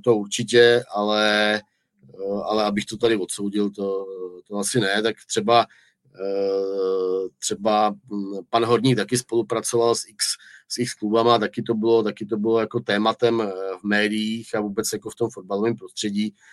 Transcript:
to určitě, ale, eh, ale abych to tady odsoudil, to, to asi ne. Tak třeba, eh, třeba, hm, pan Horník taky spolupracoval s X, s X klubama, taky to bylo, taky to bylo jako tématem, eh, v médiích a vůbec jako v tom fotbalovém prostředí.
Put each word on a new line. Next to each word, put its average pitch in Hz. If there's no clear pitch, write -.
to 120
určitě, 120
ale, 104
eh, -
ale 107
abych 104
to 107
tady 113
odsoudil, 101
to, 98
to 104
asi 104
ne. 101
Tak 110
třeba, 113
eh, 98
třeba, 107
hm, 98
pan 117
Horník 117
taky 104
spolupracoval 117
s -
X, -
s -
X 123
klubama, 113
taky 104
to 113
bylo, 113
taky 104
to 107
bylo 113
jako 110
tématem, 113
eh, 101
v -
médiích 107
a 107
vůbec 104
jako 107
v -
tom 113
fotbalovém 101
prostředí. 104